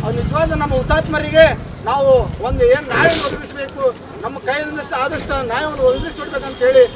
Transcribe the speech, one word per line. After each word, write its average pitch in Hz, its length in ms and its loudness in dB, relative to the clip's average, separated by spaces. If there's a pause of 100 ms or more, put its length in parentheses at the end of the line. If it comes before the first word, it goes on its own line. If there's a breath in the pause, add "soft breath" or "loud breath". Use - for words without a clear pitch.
ಆ 208 140 -2
ನಿಜವಾದ 311 340 0 (100)
ನಮ್ಮ 294 200 -2
ಹುತಾತ್ಮರಿಗೆ 311 640 4 (440)
ನಾವು 269 220 2 (360)
ಒಂದು 254 160 0 (120)
ಏನು 294 160 -2
ನ್ಯಾಯವನ್ನು 320 380 2
ಒದಗಿಸಬೇಕು, 277 540 -10 (400)
ನಮ್ಮ 269 120 -8 (120)
ಕೈಯಿಂದ 294 320 -4 (240)
ಆದಷ್ಟು 311 320 -4 (160)
ನ್ಯಾಯವನ್ನು 277 380 -4
ಒದಗಿಸಿಕೊಡ್ಬೇಕಂತ 269 680 -6 (100)
ಹೇಳಿ 262 160 8 (120)